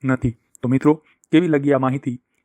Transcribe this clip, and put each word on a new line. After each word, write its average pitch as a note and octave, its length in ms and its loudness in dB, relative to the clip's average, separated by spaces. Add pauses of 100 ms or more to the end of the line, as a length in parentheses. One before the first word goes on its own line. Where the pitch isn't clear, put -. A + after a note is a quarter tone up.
નથી. C3+ 340 -2 (240)
તો B2 80 -4
મિત્રો, D3+ 340 2 (280)
કેવી E3+ 160 2
લાગી C#3+ 260 0
આ C3+ 40 2
માહિતી C3 440 -4 (240)